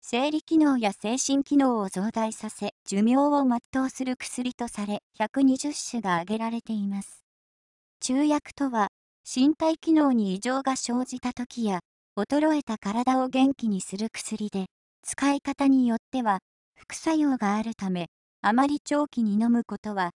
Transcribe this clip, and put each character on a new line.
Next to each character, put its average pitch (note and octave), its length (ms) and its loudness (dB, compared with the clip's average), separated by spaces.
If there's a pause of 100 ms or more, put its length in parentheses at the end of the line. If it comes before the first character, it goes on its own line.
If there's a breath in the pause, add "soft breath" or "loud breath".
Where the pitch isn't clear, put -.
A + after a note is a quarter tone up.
生 C4 300 -2
理 D4+ 120 -2
機 - 140 0
能 C#4+ 220 4
や G#3+ 140 0
精 A3 260 -4
神 C#4 240 0
機 C#4+ 140 0
能 C4 220 4
を G3 100 -2
増 G3 240 -4
大 A3 200 -2
さ - 160 -12
せ、 - 260 -8 (120)
寿 G3 160 0
命 A#3 140 4
を C#4+ 280 2
全 B3+ 380 0
う C4 80 -2
す - 140 -8
る B3+ 120 -4
薬 - 380 -6
と A#3+ 140 -8
さ G#3 180 -8
れ、 G#3 140 -6 (180)
百 A3+ 240 0
二 C4 140 6
十 D4 160 -4
種 - 280 -8
が F#3+ 140 0
挙 F3+ 220 -2
げ - 20 -4
ら A3+ 120 -4
れ A#3 120 -6
て - 100 -8
い G#3 140 -4
ま G3 160 -6
す。 - 220 -20 (760)
中 C4+ 260 0
薬 D4 300 0
と C#4 160 -2
は、 G#3+ 180 0 (380)
身 C#4 300 4
体 D#4+ 220 0
機 - 140 0
能 D4 200 6
に G3+ 240 0
異 - 20 -6
常 B3+ 240 -4
が C4 140 -2
生 A#3+ 280 -2
じ B3+ 140 -10
た B3 140 -4
時 A#3+ 320 -8
や、 F#3+ 160 0 (360)
衰 D4+ 420 2
え C#4 40 -4
た A3 160 -6
体 B3+ 460 0
を C4 40 -4
元 C4 240 4
気 A#3 160 -4
に G3 120 -2
す - 160 -10
る A3 120 -6
薬 - 400 -8
で、 F#3+ 180 -6 (360)
使 - 300 -2
い C#4+ 80 -2
方 C#4 260 -2
に C4 220 6
よ A3+ 80 0
っ - 20 -4 (140)
て B3+ 100 -2
は、 G3+ 160 0 (380)
副 - 180 -20
作 D#4+ 240 0
用 C#4+ 180 2
が G3+ 200 0
あ A3 60 -2
る A3+ 120 -6
た G3 160 -6
め、 F3 160 -4 (360)
あ G3+ 100 2
ま C4+ 160 4
り D4 160 -2
長 D4 240 0
期 A#3 160 -2
に G#3 80 2
飲 A3 180 2
む A#3 160 2
こ G#3 120 -10
と G#3 180 -8
は F3+ 200 -2